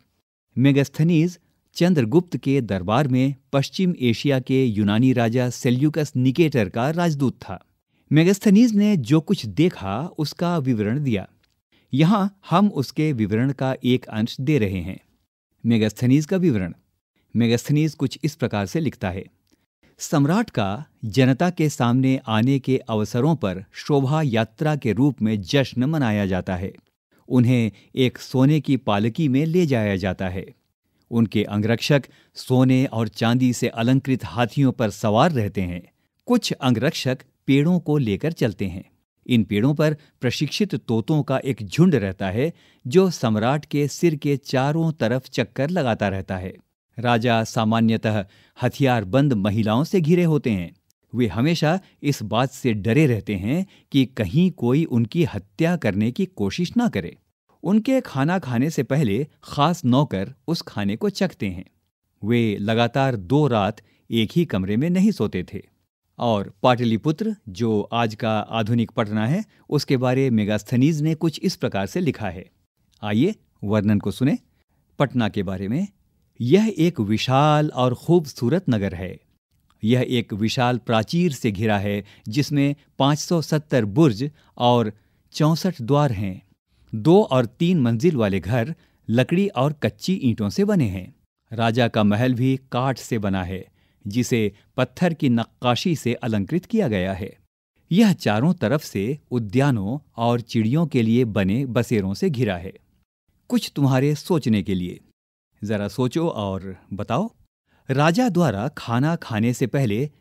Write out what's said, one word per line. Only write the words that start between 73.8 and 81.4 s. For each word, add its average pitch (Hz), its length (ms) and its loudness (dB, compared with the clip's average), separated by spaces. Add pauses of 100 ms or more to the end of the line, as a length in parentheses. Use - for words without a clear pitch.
को 101 120 -4
सुने। 143 280 -2 (600)
पटना 120 300 0
के 98 140 -4
बारे 95 260 -6
में, 170 200 -4 (520)
"यह 190 380 2
एक 165 220 0
विशाल 143 720 2
और 123 200 0
खूबसूरत 151 720 0
नगर 98 260 0
है। 92 260 -12 (640)
यह 123 240 2
एक 120 240 -2
विशाल 117 460 0
प्राचीर 139 540 0
से 123 180 -2